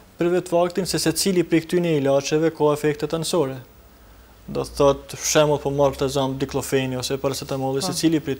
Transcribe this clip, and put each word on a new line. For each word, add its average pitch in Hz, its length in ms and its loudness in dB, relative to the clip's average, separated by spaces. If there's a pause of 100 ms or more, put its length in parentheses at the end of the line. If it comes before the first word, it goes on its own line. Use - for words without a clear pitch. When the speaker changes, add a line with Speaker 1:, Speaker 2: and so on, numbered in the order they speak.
(160)
Speaker 1:
për 175 160 0
vetë 180 200 -2
faktin 175 360 2
se - 140 0
secili 175 420 0
prej 160 220 0
këtyne 175 320 2
ilaçeve 139 560 2
ka 151 180 2
efekte 147 380 -2
anësore. 156 480 -2 (880)
Do 139 180 -6
thot, 139 460 2
për - 160 -8
shembull, 151 340 4
po 143 140 -4
marr 139 220 2
këtë 139 180 0
zam 135 240 0
diklofeni 131 580 -2
ose 131 220 -4
paracetamolli, 135 640 -4
Speaker 2:
Po. 180 80 -4
Speaker 1:
secili 165 320 2
prej 135 180 -4